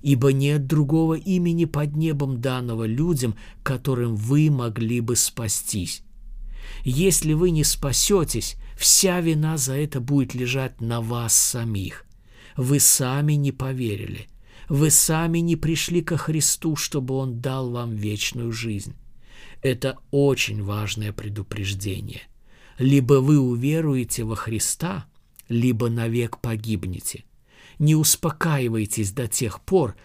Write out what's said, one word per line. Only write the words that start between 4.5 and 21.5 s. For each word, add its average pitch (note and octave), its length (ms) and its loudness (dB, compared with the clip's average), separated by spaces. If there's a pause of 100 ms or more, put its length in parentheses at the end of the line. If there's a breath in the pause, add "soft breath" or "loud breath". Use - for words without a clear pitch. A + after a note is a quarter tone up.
бы A#2 160 0
спастись. - 880 -2 (800 loud breath)
Если D#3 480 2
вы E3+ 180 4
не D#3 140 2
спасетесь, C#3+ 920 0 (220 soft breath)
вся F3+ 420 4
вина D#3+ 360 2
за C3 180 -2
это C#3+ 260 -2
будет C3 340 0
лежать B2+ 460 -4
на A#2 200 -2
вас A#2 340 -2
самих. A2+ 720 -2 (500 loud breath)
Вы C#3 220 2
сами C#3+ 540 2
не C#3+ 180 2
поверили. A#2+ 800 -6 (400 soft breath)
Вы D3 220 4
сами E3 480 2
не E3+ 180 2
пришли E3 460 0
ко E3 140 -2
Христу, D#3 600 0
чтобы C3 380 -4
Он C3 260 -4
дал C3 300 -4
вам A#2+ 260 -4
вечную G#2+ 560 -4
жизнь. A2 420 -6 (680 loud breath)
Это C3 360 -2 (140)
очень C3 500 2
важное G#2 500 -4
предупреждение. G2 1120 -6 (560 soft breath)